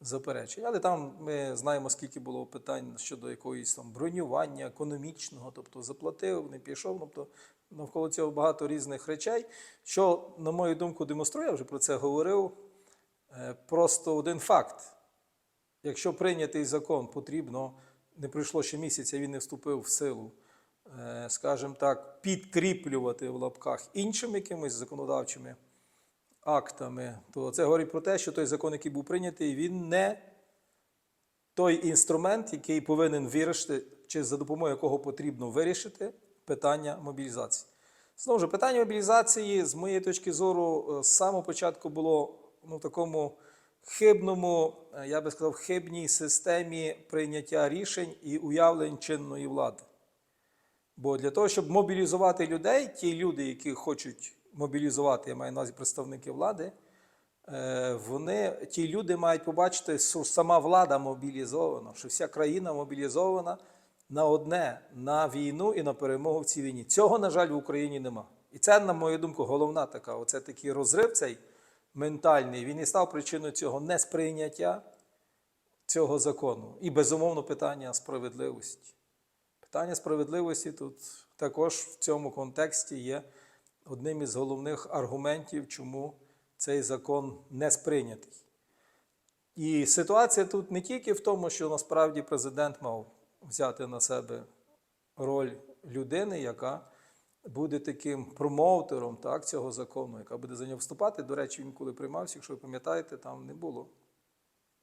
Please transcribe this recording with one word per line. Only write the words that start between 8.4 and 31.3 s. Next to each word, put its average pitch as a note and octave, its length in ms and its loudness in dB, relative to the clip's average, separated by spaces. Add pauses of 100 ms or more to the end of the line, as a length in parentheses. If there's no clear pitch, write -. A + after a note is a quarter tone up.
різних C#3 400 -6
речей, G#3+ 380 -2 (380)
що, F3 540 4
на D#3+ 140 -4
мою E3+ 240 0
думку, E3 300 -4
демонструє, D3+ 420 -4
я G#3 60 2
вже C3 100 -4
про C3+ 160 -8
це C#3+ 160 2
говорив, D#3+ 560 2 (800)
е, B2+ 240 -10 (120)
просто E3 480 4
один D3+ 240 -2
факт. - 500 2 (960)
Якщо D#3+ 280 -2
прийнятий D#3+ 520 0
закон C#3+ 420 0
потрібно, C3+ 680 -6 (440)
не C#3+ 100 -8
пройшло D3 360 -2
ще - 140 -6
місяця, C#3 420 -4
він C#3+ 120 -4
не C#3 60 -6
вступив C3+ 420 -4
в A2 100 -6
силу, A#2 420 -2 (680)
е, A#2+ 300 -10
скажімо C#3 500 -2
так, - 420 0
підкріплювати E3 1080 0
в B2+ 60 -6
лапках B2+ 580 -6
іншими G#3 460 -2
якимись D#3+ 340 -6
законодавчими C3 840 -6 (840)
актами, B2+ 760 -2 (140)
то C3 180 -4
це E3 120 2
говорить D#3+ 280 4
про D#3+ 100 -4
те, F#3 160 2
що E3 140 -4
той D#3 140 0
закон, D3+ 280 -2
який D3 180 -6
був C#3+ 140 -4
прийнятий, F3 500 -2
він E3+ 340 -4
не F#3+ 320 2 (1300)